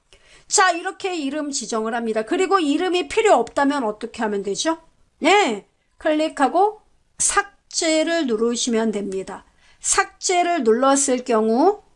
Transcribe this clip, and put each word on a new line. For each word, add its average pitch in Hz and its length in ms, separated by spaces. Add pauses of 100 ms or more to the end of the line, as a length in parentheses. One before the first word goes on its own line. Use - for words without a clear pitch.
(480)
자, 370 240
이렇게 359 440
이름 294 340
지정을 226 460
합니다. 226 280
그리고 370 360
이름이 349 480
필요 415 260
없다면 277 500
어떻게 226 380
하면 208 220
되죠? 208 340 (420)
네, 311 480 (300)
클릭하고 311 840 (360)
삭제를 330 1120
누르시면 226 640
됩니다. 190 540 (360)
삭제를 349 840
눌렀을 254 600
경우, 233 600 (120)